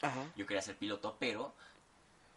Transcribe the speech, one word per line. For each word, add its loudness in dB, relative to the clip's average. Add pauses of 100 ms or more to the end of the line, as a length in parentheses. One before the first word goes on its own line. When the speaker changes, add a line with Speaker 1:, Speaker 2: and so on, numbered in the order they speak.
Speaker 1:
Ajá. 2 (120)
Speaker 2:
Yo -2
quería 4
ser -4
piloto, 0
pero 2 (840)